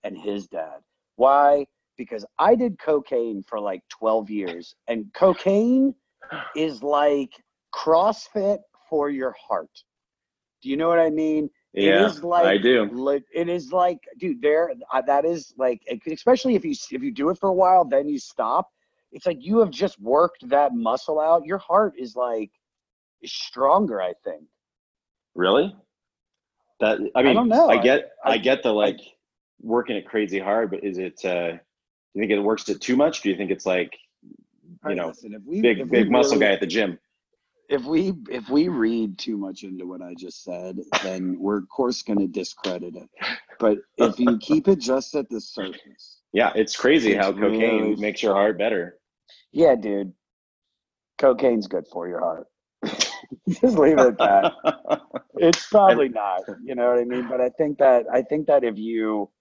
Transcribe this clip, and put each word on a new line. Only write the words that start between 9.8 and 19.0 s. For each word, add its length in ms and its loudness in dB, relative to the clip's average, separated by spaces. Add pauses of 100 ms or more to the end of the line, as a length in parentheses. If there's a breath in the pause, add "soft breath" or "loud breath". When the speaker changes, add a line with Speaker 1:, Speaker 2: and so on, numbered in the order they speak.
Speaker 1:
Do 80 -12
you 80 -2
know 120 0
what 100 4
I 100 4
mean? 400 -2 (240)
It 120 -2
Speaker 2:
Yeah, 100 6
Speaker 1:
is 280 2
like 240 2
Speaker 2:
I 100 4
do. 340 4
Speaker 1:
le-, 300 -2 (120)
it 160 -2
is 220 -6
like, 280 0 (180)
dude, 240 -6
there, 320 2 (180)
uh, 120 0
that 220 0
is 320 -4
like, 320 -2
e-, 220 -8
especially 440 0
if 100 0
you 60 -4
s-, 200 -10
if 120 -8
you 80 -6
do 180 -2
it 80 -4
for 120 -2
a 40 0
while, 320 4
then 240 0
you 100 -4
stop. 520 -4 (400)